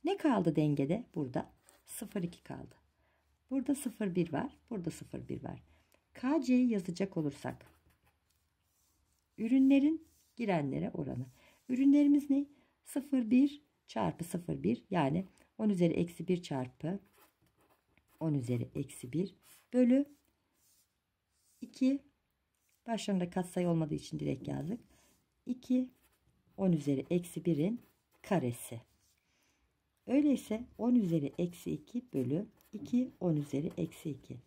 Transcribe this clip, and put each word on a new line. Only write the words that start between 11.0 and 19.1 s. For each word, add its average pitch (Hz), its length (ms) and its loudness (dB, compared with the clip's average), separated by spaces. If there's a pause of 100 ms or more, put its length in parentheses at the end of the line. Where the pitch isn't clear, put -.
Ürünlerimiz 285 600 6
ne? 277 160 2 (380)
Sıfır 262 480 -2
bir 277 300 4 (260)
çarpı 175 360 -2
sıfır 165 400 -6
bir, 226 260 0
yani 175 360 2 (320)
on 220 120 0
üzeri 175 240 4
eksi 170 340 -4
bir 180 140 0
çarpı 151 580 -6 (1200)
on 160 140 -2
üzeri 123 420 -2
eksi 127 380 -10